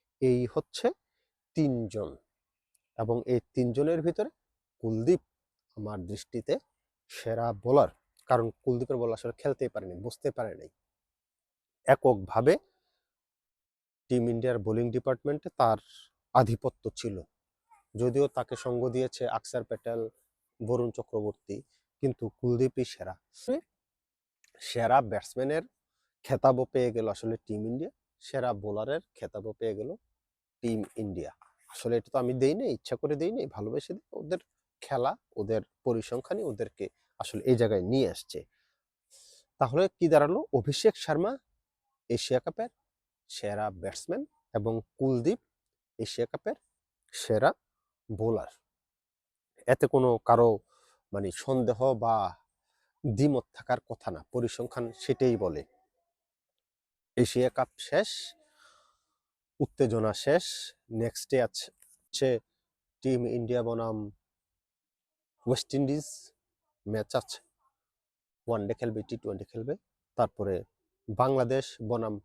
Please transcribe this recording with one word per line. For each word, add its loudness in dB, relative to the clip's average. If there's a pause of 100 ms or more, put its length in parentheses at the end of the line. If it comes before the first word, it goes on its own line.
(220)
এই 4 (140)
হচ্ছে -4 (680)
তিনজন, 0 (840)
এবং 0 (180)
এই 4 (160)
তিনজনের 2
ভিতরে 0 (540)
কুলদীপ 4 (560)
আমার -8 (100)
দৃষ্টিতে -6 (580)
সেরা -4 (160)
বোলার, 6 (380)
কারণ 4 (180)
কুলদীপের 0
বল 0
আসলে -8
খেলতেই -2
পারেনি, -8 (100)
বুঝতে -6
পারে -6
নাই। -18 (1160)
এককভাবে 4 (1500)
টিম 2 (100)
ইন্ডিয়ার 0
বোলিং 2 (100)
ডিপার্টমেন্টে -2 (100)
তার 4 (560)
আধিপত্য 4 (160)
ছিল, -6 (840)
যদিও 4 (120)
তাকে -4 (100)
সঙ্গ 0 (140)
দিয়েছে -2 (140)
আকসার -6
প্যাটেল, -4 (600)
বরুণ 0
চক্রবর্তী, -6 (460)
কিন্তু -2 (140)
কুলদীপই 2
সেরা। -12 (260)
সে -2 (1080)
সেরা 2 (140)
ব্যাটসম্যানের -4 (640)
খেতাবও 4 (100)
পেয়ে 2
গেল 0 (100)
আসলে -4 (100)
টিম -6 (100)
ইন্ডিয়া, -6 (320)
সেরা -4 (140)
বোলারের -4 (160)
খেতাবও -10
পেয়ে -2
গেল -6 (720)
টিম -2 (240)
ইন্ডিয়া। -6 (420)
আসলে -4
এটা -6
তো -2
আমি 0
দেই 6
নাই, -2
ইচ্ছা -8
করে -2
দেই 0
নাই, -4 (100)
ভালোবেসে -6
দিই। -14 (140)
ওদের -4 (420)
খেলা, -2 (280)
ওদের 0 (240)
পরিসংখ্যানই -2
ওদেরকে -8 (340)
আসলে -8
এই 8
জায়গায় 4
নিয়ে 4
আসছে। -12 (1200)
তাহলে 2 (140)
কি 4
দাঁড়ালো? 6 (200)
অভিষেক 4 (120)
শর্মা 0 (800)
এশিয়া 0
কাপের -6 (600)
সেরা -6 (160)
ব্যাটসম্যান -6 (360)
এবং -2 (240)
কুলদীপ 2 (600)
এশিয়া -4
কাপের -6 (560)
সেরা 2 (580)
বোলার। -2 (1160)
এতে 4
কোনো 6 (200)
কারো 8 (640)
মানে -2 (140)
সন্দেহ 0 (240)
বা 4 (880)
দ্বিমত 2 (120)
থাকার -2 (100)
কথা -10
না, -12 (120)
পরিসংখ্যান -4 (180)
সেটাই 2
বলে। -2 (1600)
এশিয়া 4
কাপ 0 (180)
শেষ, 0 (1500)
উত্তেজনা 2 (140)
শেষ। 2 (560)
নেক্সট -4
ডে 4 (100)
আছে, -12 (340)
হচ্ছে -2 (760)
টিম 2 (160)
ইন্ডিয়া 0
বনাম -2 (1500)
ওয়েস্ট 0
ইন্ডিজ 0 (800)
ম্যাচ -4 (100)
আছে, -12 (1080)
ওয়ান 0
ডে -4
খেলবে, -4 (100)
টি -6
টোয়েন্টি -8
খেলবে। -6 (440)
তারপরে 0 (540)
বাংলাদেশ 0 (240)
বনাম -4